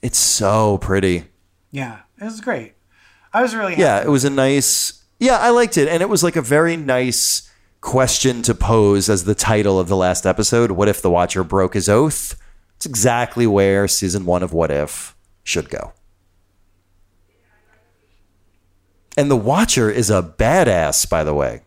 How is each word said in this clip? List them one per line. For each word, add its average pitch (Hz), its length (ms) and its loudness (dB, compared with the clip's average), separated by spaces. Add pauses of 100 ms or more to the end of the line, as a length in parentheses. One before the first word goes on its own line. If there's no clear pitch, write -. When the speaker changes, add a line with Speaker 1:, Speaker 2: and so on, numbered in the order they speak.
Speaker 1:
It's 120 160 -4
so 104 600 0
pretty. 95 460 -2 (480)
Speaker 2:
Yeah. 123 280 -12 (200)
It 202 40 -14
was 220 160 -12
great. 135 340 -8 (600)
I 226 80 2
was 233 140 -2
really 196 200 -4
Speaker 1:
Yeah, 143 200 2
Speaker 2:
happy. - 100 -2
Speaker 1:
it 151 40 0
was 139 140 2
a 143 60 0
nice, 135 720 -2 (160)
yeah, 240 200 2
I 240 120 2
liked 240 280 2
it. 147 100 2
And 165 120 0
it 190 80 -2
was, 202 140 0
like, 170 140 0
a 156 60 -2
very 156 340 2
nice 127 720 -2 (300)
question 127 600 0
to 117 120 0
pose 101 540 2
as 95 160 0
the 101 100 0
title 101 460 2
of 85 80 -2
the 98 80 0
last 90 300 0
episode. 110 460 0
What 95 160 0
if 98 140 -2
the 92 80 2
Watcher 87 320 0
broke 92 320 0
his 92 140 -2
oath? 135 480 0 (400)
It's - 80 -12
exactly 120 640 -2
where 98 420 4
season 92 380 -4
one 90 160 0
of 85 100 -6
What 80 180 0
If 73 440 -6 (280)
should - 280 -6
go. - 240 -12 (3250)
And 143 140 0
the 135 60 4
Watcher 127 540 0
is 107 200 -2
a 98 120 4
badass, 101 840 0
by 80 160 0
the 76 80 -2
way. 65 340 -4